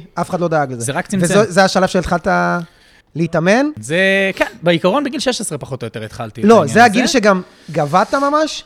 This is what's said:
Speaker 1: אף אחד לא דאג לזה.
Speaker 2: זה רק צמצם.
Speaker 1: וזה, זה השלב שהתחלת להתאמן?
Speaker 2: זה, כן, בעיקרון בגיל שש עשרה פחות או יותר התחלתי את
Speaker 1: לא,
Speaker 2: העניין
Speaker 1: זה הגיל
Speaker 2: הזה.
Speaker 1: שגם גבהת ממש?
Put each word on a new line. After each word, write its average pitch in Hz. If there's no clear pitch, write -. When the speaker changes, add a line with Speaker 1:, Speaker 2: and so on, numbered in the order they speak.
Speaker 1:
אף -
אחד 180
לא 170
דאג 147
לזה. 120
Speaker 2:
זה 117
רק 170
צמצם. 190
Speaker 1:
וזה, 185
זה 190
השלב 190
שהתחלת 175
להתאמן? 170
Speaker 2:
זה, 123
כן, -
בעיקרון 180
בגיל 269
שש 240
עשרה 160
פחות 131
או 117
יותר 110
התחלתי 113
את -
Speaker 1:
לא, 214
Speaker 2:
העניין 180
Speaker 1:
זה 220
הגיל 233
Speaker 2:
הזה. -
Speaker 1:
שגם 202
גבהת 160
ממש? 285